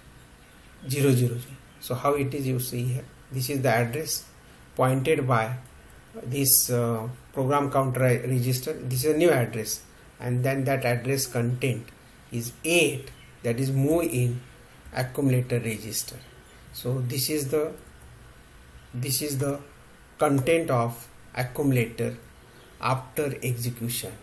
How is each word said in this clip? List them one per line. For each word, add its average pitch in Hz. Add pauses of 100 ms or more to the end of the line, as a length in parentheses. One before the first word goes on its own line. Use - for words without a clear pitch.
(880)
zero 139
zero 120
zero. - (260)
So -
how 143
it 135
is, 139
you 127
see 123
here, 123 (260)
this 131
is 139
the 131
address 120 (520)
pointed 131
by 120 (680)
this, 135
uh, 117 (240)
program 139
counter 131
re-, 123
register. 127
This 131
is 151
a -
new 170
address, 113 (380)
and 123
then 135
that 131
address 117
content 123 (420)
is 120 (120)
eight, 156 (320)
that 120
is 135
move 151
in 123 (540)
accumulator 127
register. 110 (560)
So 127
this 127
is 151
the, 156 (1200)
this 127
is 139
the 139 (600)
content 151
of 120 (260)
accumulator 123 (640)
after 135
execution, 120 (100)